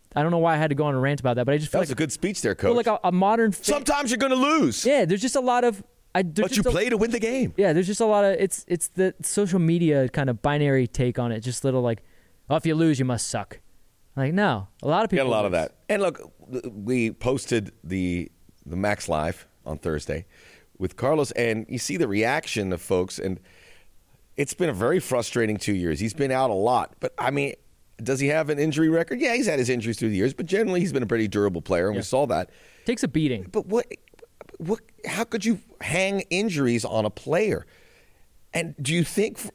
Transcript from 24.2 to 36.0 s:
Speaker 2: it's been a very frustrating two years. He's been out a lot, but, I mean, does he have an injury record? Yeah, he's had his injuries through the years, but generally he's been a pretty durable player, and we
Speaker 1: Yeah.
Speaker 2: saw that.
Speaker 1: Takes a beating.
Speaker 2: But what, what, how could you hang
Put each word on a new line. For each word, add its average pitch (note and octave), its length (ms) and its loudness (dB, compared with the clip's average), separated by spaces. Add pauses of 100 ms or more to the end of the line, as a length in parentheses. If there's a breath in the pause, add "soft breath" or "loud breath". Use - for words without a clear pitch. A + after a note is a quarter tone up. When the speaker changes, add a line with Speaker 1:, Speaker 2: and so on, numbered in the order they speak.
Speaker 2:
it's C#3+ 180 -4
been F3 140 0
a C#3+ 60 -2
very B2 260 0
frustrating A#2 560 0
two G2+ 180 -2
years. E2+ 240 0
He's G#2+ 160 -4
been C#3 160 -2
out C3 200 2
a G#2 40 0
lot, G#2 460 0
but, - 180 -4
I C3 140 -2
mean, C#3 220 -2 (460)
does B2+ 200 -2
he C#3 80 2
have D3+ 220 0
an D3 100 0
injury D#3 280 2
record? E3 320 0
Yeah, C4 140 2
he's B3 120 0
had D#3 120 0
his B2 100 0
injuries A#2 300 -2
through A2+ 120 0
the G#2 60 -2
years, A2 160 2
but - 140 -8
generally F#3+ 340 0
he's F3+ 120 0
been C3+ 100 0
a A#2 40 0
pretty A2 200 0
durable G2+ 360 0
player, F2+ 240 2
and G#2 80 0
we G2+ 40 -4
Speaker 1:
Yeah. G2 60 -4
Speaker 2:
saw C3+ 220 0
that. F#2+ 240 -2 (340 soft breath)
Speaker 1:
Takes A#3+ 180 -2
a A#3 60 0
beating. B2+ 420 -2
Speaker 2:
But G#2+ 160 -4
what, G#3+ 200 -2 (720)
what, F3+ 220 -4 (260)
how F3 180 -4
could G#3+ 200 -4
you A3 160 0 (200)
hang F#3+ 400 0 (100)